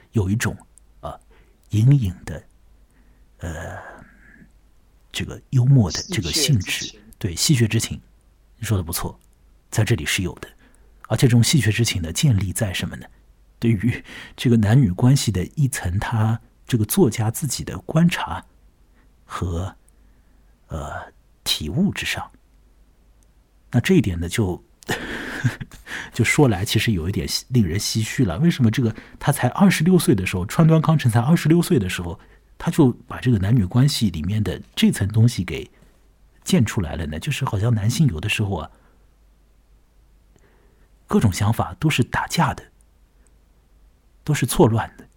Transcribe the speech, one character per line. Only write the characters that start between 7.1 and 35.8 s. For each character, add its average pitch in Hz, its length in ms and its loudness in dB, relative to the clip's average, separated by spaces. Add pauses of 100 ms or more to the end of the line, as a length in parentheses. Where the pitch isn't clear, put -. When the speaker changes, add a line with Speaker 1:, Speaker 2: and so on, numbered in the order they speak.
Speaker 1:
对， 90 200 -6
戏 - 200 2
谑 117 120 2
之 113 100 0
情， - 220 -6 (580)
你 113 80 -10
说 110 100 0
的 90 60 -2
不 80 100 -8
错， - 260 -8 (520)
在 110 140 0
这 117 100 0
里 76 100 -6
是 - 180 -2
有 85 180 -6
的。 - 80 -18 (580)
而 110 100 -2
且 139 120 4
这 - 20 6
种 117 120 6
戏 135 180 4
谑 110 100 0
之 117 140 0
情 95 180 -4
呢， - 100 -8
建 131 240 2
立 92 160 -2
在 98 200 -4
什 - 160 -6
么 82 80 -12
呢？ - 100 -18 (520)
对 117 120 0
于 113 340 -2 (320)
这 - 140 0
个 117 80 6
男 107 200 4
女 120 120 4
关 123 260 4
系 - 160 0
的 92 100 -2 (120)
一 143 120 0
层， 92 320 -4
他 113 400 -2 (280)
这 - 100 -2
个 107 80 2
作 165 240 2
家 107 220 -2
自 - 160 -6
己 - 180 -8
的 - 140 -10
观 160 280 0
察 - 380 -4 (800)
和， 90 500 -6 (920)
呃， - 480 -12 (300)
体 - 260 -4
悟 160 200 0
之 - 140 -8
上。 - 260 -8 (1400)
那 120 100 2
这 185 140 2
一 165 80 6
点 87 180 -2
呢， 82 80 -4
就， 90 340 -4 (760)
<laughs> - 720 -8
就 - 100 0
说 143 240 4
来 98 160 0
其 107 160 0
实 113 140 0
有 85 160 -2
一 101 40 -4
点 95 140 -2
唏-， - 220 -4
令 120 180 2
人 85 120 -2
唏 - 240 -2
嘘 123 200 -2
了。 90 160 -2
为 165 120 4
什 151 120 0
么 110 80 4
这 127 120 0
个 110 120 0 (240)
他 - 140 0
才 - 160 0
二 190 220 4
十 - 120 0
六 180 160 4
岁 156 160 4
的 95 120 -2
时 - 100 -4
候， 90 80 -2
川 160 240 2
端 160 140 6
康 156 160 2
成 127 120 2
才 113 100 2
二 135 140 4
十 156 140 2
六 170 140 6
岁 165 160 2
的 95 100 -2
时 90 140 -6
候， 87 180 -10 (440)
他 170 60 -2
就 147 200 4 (160)
把 - 140 -10
这 127 100 0
个 120 60 4
男 101 180 2
女 127 80 4
关 120 240 2
系 123 220 0
里 82 140 -6
面 104 200 -2
的 95 160 -4 (160)
这 220 160 4
层 - 160 -2
东 110 220 4
西 104 160 -2
给 - 260 -10 (720)